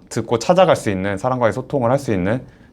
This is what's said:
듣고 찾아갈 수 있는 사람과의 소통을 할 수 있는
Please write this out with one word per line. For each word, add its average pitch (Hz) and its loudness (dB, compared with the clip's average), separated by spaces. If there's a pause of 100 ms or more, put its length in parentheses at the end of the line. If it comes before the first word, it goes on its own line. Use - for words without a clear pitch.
듣고 117 -2
찾아갈 160 4
수 - -4
있는 95 -2
사람과의 123 0
소통을 127 -2
할 131 2
수 143 -4
있는 101 -2 (300)